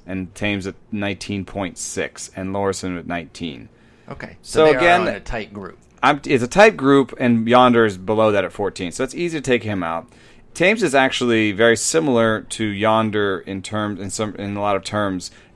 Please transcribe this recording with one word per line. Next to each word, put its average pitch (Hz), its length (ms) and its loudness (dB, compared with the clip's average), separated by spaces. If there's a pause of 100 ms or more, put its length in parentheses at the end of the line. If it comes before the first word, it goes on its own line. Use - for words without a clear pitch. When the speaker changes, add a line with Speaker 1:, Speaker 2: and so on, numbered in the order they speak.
Speaker 1:
and 92 300 -10
Thames 101 320 -4
at 95 80 -8 (160)
nineteen 101 540 -6
point 92 340 -8
six, - 560 -8
and 95 180 -8
Lorison 95 460 -4
at 80 80 -12
nineteen. 80 640 -10 (420)
Speaker 2:
Okay, - 320 -16
Speaker 1:
So 156 240 2
Speaker 2:
so 156 60 6
they 135 40 2
Speaker 1:
again, 170 260 4
Speaker 2:
are 107 80 -2
on 107 40 -6
a 98 60 -10
tight 107 340 -8
group. 95 240 -14 (220)
Speaker 1:
I'm, 139 260 4
it's 131 180 2
a 120 40 -4
tight 208 280 6
group, 139 420 4
and 117 300 2
Yonder 123 360 6
is 98 140 0
below 110 320 2
that 98 140 2
at 87 80 -8
fourteen, 92 400 -6
so - 100 -6
it's 131 140 -6
easy 165 220 -4
to 139 40 -8
take 123 220 0
him 101 180 -4
out. 82 240 -6 (480)
Thames 208 300 2
is 135 100 0
actually 120 560 2
very 113 260 4
similar 117 680 0
to - 220 -8
Yonder 104 840 0
in 95 160 -8
terms, 104 380 -6
in 98 100 -10
some, 104 260 -6
in 101 200 -8
a 101 40 -6
lot 101 160 0
of 92 80 -6
terms, 98 480 -4 (240)